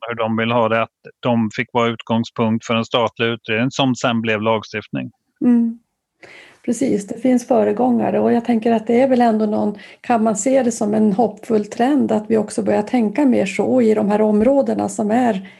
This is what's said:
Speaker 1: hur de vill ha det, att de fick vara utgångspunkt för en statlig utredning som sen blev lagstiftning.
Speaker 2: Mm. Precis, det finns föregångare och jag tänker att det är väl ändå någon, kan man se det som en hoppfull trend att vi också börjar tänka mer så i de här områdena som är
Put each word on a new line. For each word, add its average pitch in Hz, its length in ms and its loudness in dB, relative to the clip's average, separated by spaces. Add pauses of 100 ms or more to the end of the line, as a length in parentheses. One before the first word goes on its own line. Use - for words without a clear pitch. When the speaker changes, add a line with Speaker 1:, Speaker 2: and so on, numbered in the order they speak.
Speaker 1:
hur 117 60 -8
de 113 220 -2
vill 113 160 0
ha 117 160 2
det, 113 140 0
att - 80 -6 (300)
de 117 360 0
fick 120 160 -4
vara 117 160 2
utgångspunkt 113 800 -4
för 117 80 -2
en 113 100 0
statlig 117 420 -2
utredning 117 440 -2
som 131 240 0
sen 117 260 -2
blev 110 220 -2
lagstiftning. 110 680 -4 (340)
Speaker 2:
Mm. 233 340 2 (840)
Precis, 226 420 -2
det 226 140 -12
finns 247 280 0
föregångare 214 720 0
och 226 120 2
jag 233 120 0
tänker 233 280 0
att 220 140 -2
det 240 140 2
är 269 80 4
väl 247 120 2
ändå 220 260 2
någon, 214 320 -2 (220)
kan 226 220 0
man 220 140 0
se 262 260 2
det 233 100 0
som 214 220 -2
en 214 180 4
hoppfull 214 540 0
trend 240 460 0
att 214 180 -2
vi 220 60 2
också 214 260 -2
börjar 208 200 0
tänka 226 440 0
mer 208 200 2
så 233 360 0
i 214 120 4
de 214 160 0
här 208 100 2
områdena 214 680 2
som 208 220 -4
är 220 380 0 (120)